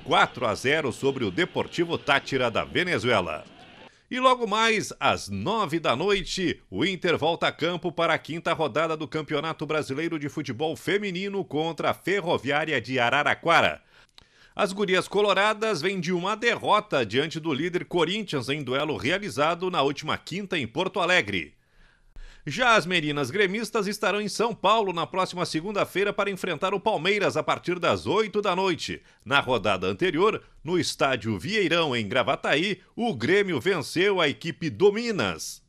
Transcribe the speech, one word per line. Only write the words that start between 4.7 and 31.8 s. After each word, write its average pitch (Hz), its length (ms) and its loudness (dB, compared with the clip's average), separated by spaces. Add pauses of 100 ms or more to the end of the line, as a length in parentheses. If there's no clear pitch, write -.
às 107 280 0
nove 156 520 -2
da 151 160 0
noite, 185 760 -2
o 98 160 -2
Inter 185 320 0
volta 160 300 0
a 139 40 0
campo 170 400 -4
para 165 220 0
a 151 60 0
quinta 165 340 -4
rodada 156 420 0
do 156 120 -8
Campeonato 151 580 -4
Brasileiro 151 540 -4
de 139 100 -6
Futebol 143 480 -6
Feminino 196 680 -4
contra 156 460 -2
a 123 40 0
Ferroviária 156 840 0
de 123 200 -4
Araraquara. 127 840 4 (760)
As 196 160 0
gurias 190 360 0
coloradas 208 760 2
vêm 190 180 -2
de 175 140 -2
uma 180 220 -2
derrota 202 680 2
diante 139 360 -2
do 156 120 -4
líder 165 340 -2
Corinthians 175 640 -2
em 147 160 -4
duelo 139 320 -2
realizado 170 760 -2
na 165 100 0
última 139 380 0
quinta 190 360 -8
em 131 120 -2
Porto 180 320 -4
Alegre. 135 560 0 (920)
Já 226 280 4
as 180 100 4
meninas 147 460 0
gremistas 202 560 0
estarão 208 340 0
em 208 60 -4
São - 260 0
Paulo 196 400 2
na 165 140 -2
próxima 180 400 -2
segunda-feira 196 680 0
para 202 160 0
enfrentar 190 460 -2
o 190 40 0
Palmeiras 185 560 2
a 151 60 0
partir 165 380 -2
das 110 260 2
oito 202 340 0
da 196 160 0
noite. 180 460 -2 (240)
Na 135 140 4
rodada 101 480 2
anterior, 170 560 0 (200)
no 175 140 -2
estádio 123 640 0
Vieirão, 165 560 0